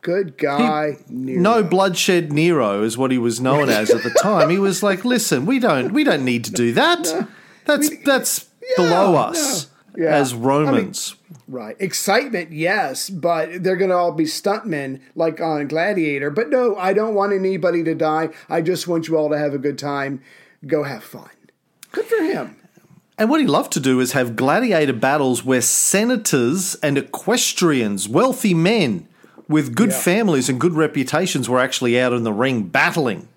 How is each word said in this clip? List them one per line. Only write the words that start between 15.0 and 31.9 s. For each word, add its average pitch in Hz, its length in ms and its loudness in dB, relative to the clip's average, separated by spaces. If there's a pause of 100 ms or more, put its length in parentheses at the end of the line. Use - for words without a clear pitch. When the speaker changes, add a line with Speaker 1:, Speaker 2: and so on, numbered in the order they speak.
Speaker 1:
like 165 260 -2
on 151 260 -2
Gladiator. 156 640 -2
But 220 180 -4
no, 247 280 2
I 190 160 0
don't 214 200 0
want 202 200 0
anybody 185 500 0
to 160 100 -2
die. 156 360 0 (200)
I 165 120 0
just 170 260 -2
want 165 220 -2
you 160 80 0
all 151 120 0
to 151 80 0
have 147 160 -2
a 143 60 -4
good 135 180 -4
time. 139 440 -6 (440)
Go 151 180 0
have 131 200 -8
fun. - 260 -20 (640)
Good 453 140 -4
for 440 180 0
him. - 320 -4 (640)
Speaker 2:
And 220 120 2
what 311 120 2
he 262 60 2
loved 165 260 0
to 185 80 -2
do 131 180 2
is 127 140 0
have 120 240 0
gladiator 156 560 2
battles 131 500 0
where 127 180 2
senators 185 1200 0
and 139 160 0
equestrians, 135 1120 -2
wealthy 196 460 2
men 160 520 2 (420)
with 143 280 0
good 214 140 2
Speaker 1:
Yeah. 180 80 -2
Speaker 2:
families 175 520 2
and 127 100 -2
good 165 140 2
reputations, 151 760 -2
were 127 100 2
actually 123 400 0